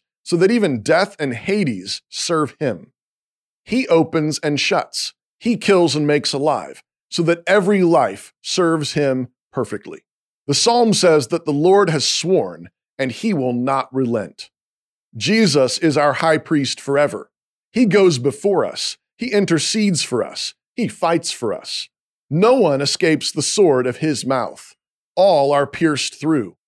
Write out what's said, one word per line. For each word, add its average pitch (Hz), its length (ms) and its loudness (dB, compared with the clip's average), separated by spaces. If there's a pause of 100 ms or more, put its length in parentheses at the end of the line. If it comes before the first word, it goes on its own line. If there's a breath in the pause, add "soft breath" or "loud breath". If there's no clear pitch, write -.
(220)
so - 140 -4
that 190 160 4
even 165 300 0
death 175 360 0
and 135 160 -6
Hades 110 760 -4
serve 156 520 -4
him. 113 320 -6 (720)
He 247 240 -4
opens 160 520 0
and 147 200 -2
shuts. - 540 -4 (260)
He 226 160 0
kills 175 400 2
and 147 100 0
makes 147 260 0
alive, 135 520 -4 (260)
so 175 140 -2
that 170 220 0
every 190 360 2
life 139 580 0
serves 165 520 -2
him 131 360 -2 (240)
perfectly. 107 520 -8 (420)
The 139 80 -2
psalm 233 380 2
says 160 360 4
that 170 180 -4
the 156 60 -2
Lord 180 360 4
has 151 180 -2
sworn, 98 640 -2 (300)
and 131 120 -4
he 208 220 -4
will 127 220 -2
not 127 400 -2
relent. 117 560 -4 (640)
Jesus 143 640 2
is 151 180 2
our 147 180 2
high 160 220 2
priest 143 420 -2
forever. 139 520 -2 (420)
He 233 140 2
goes 185 320 4
before 139 480 -2
us. - 320 -8 (180)
He 240 160 -8
intercedes 196 720 0
for 117 200 -4
us. - 300 -10 (220)
He 233 140 -4
fights 170 440 -2
for 104 220 -6
us. - 340 -12 (400)
No 202 260 2
one 151 280 2
escapes 156 500 0
the 156 80 -4
sword 143 460 2
of 123 120 -4
his 151 280 -4
mouth. 123 500 -6 (380)
All 160 380 4
are 143 140 2
pierced 147 540 -2
through, 139 480 -2